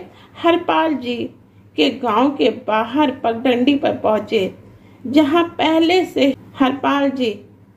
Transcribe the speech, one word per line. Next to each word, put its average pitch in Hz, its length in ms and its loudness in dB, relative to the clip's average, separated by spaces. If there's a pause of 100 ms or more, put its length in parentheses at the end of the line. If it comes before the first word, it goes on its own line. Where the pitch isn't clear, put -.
(440)
हरपाल 330 500 0
जी 240 360 -6 (460)
के 294 140 2
गांव 240 400 0
के 285 200 0
बाहर 233 600 0
पगडंडी 247 640 0
पर - 160 0
पहुंचे, 208 640 -2 (520)
जहां 302 360 4
पहले 330 640 2
से 269 300 0 (240)
हरपाल 277 500 0
जी 247 340 -4 (340)